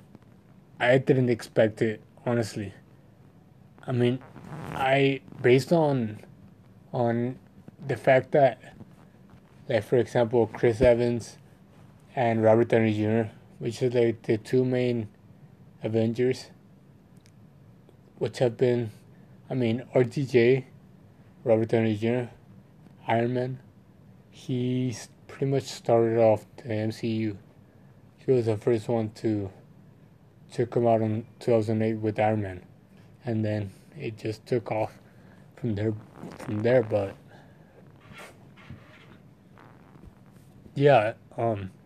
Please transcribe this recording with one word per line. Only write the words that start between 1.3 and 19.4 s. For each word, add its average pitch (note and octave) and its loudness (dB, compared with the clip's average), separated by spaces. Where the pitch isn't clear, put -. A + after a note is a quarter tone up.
expect A2+ 0
it, A2 -2
honestly. A2 -4
I C3+ -6
mean, B2 0
I, C3+ 0
based C3 4
on, C3+ 0
on A#2+ -2
the C3 -4
fact C3 2
that, C#3 2
like, A2+ 0
for - 0
example, A#2 2
Chris A2+ 0
Evans A#2+ 2
and A#2 0
Robert A2+ 6
Downey A2+ 2
Junior, G#2+ 0
which B2 -8
is, B2 0
like, A#2 0
the A2+ -2
two B2+ -2
main B2 -2
Avengers, A#2 -2
which A#2 -6
have A#2 0
been, A#2+ 0